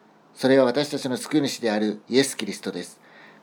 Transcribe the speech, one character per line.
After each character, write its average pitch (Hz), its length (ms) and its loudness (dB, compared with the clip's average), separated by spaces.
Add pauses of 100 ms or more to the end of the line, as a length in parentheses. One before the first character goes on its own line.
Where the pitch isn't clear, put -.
(340)
そ - 140 0
れ 135 100 6
は 131 60 6
私 131 260 0
た 143 80 -6
ち 131 100 -6
の 123 80 -2
救 147 220 -2
い - 40 4
主 - 180 -4
で 113 100 0
あ 104 80 0
る 107 300 -2
イ 120 100 2
エ 135 60 6
ス・ - 120 -6
キ - 100 -6
リ 196 60 -6
ス - 80 -12
ト 98 120 -8
で 87 100 -10
す。 - 180 -18 (420)